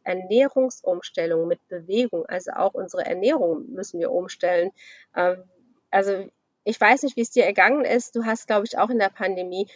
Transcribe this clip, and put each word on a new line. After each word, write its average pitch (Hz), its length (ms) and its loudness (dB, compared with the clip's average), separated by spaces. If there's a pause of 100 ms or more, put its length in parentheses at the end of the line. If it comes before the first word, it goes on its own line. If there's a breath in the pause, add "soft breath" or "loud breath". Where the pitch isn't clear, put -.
Ernährungsumstellung, 185 1400 0
mit - 200 -4
Bewegung“, 180 580 -2
also - 260 -8
auch 190 220 0
unsere 180 320 -6
Ernährung 185 680 0
müssen 185 280 -10
wir 170 120 -2
umstellen. 180 580 0 (460 loud breath)
Ähm, 180 280 0 (460)
also 196 360 0 (380)
ich - 160 -2
weiß 233 220 6
nicht, 277 140 -2
wie 233 60 0
es - 80 -4
dir 233 140 4
ergangen 202 400 4
ist. - 300 -2
Du 233 100 -4
hast, 226 220 -4
glaub 214 180 0
ich, - 140 -8
auch 214 120 2
in 240 100 0
der 196 80 2
Pandemie 185 680 -4